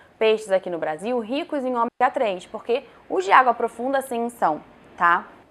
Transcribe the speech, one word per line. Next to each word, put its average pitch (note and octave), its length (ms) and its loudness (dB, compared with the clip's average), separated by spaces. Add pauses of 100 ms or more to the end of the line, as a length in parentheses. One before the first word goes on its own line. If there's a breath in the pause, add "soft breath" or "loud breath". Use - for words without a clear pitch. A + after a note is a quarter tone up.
(180 soft breath)
peixes G#3+ 340 0
aqui F#3 180 0
no F3 80 -4
Brasil D#3+ 420 -4
ricos C#4 440 -6
em B3+ 120 -4
ômega A#3+ 380 0
três, G#3 320 -4
porque - 380 -6 (260 soft breath)
os F4+ 160 -2
de G4 60 -4
água B3+ 220 8
profunda B3 480 -2
sim A#3+ 280 -4
são, E3+ 320 -2 (360)
tá? F3+ 280 2 (240)